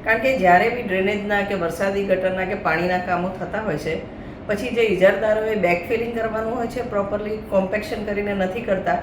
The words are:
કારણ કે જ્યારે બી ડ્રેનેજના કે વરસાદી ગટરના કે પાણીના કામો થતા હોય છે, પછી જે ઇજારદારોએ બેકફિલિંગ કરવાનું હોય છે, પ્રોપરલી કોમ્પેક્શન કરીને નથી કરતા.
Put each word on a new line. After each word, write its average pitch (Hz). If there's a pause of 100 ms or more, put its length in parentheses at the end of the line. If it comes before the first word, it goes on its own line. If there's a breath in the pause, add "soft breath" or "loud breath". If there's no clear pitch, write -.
કારણ 226
કે 262
જ્યારે 185
બી 240
ડ્રેનેજના 202
કે 196
વરસાદી 196
ગટરના 185
કે 190
પાણીના 175
કામો 180
થતા 185
હોય 185
છે, 160 (500 loud breath)
પછી 220
જે 226
ઇજારદારોએ 214
બેકફિલિંગ 214
કરવાનું 220
હોય 233
છે, 233
પ્રોપરલી 208
કોમ્પેક્શન 208
કરીને 202
નથી 190
કરતા. 180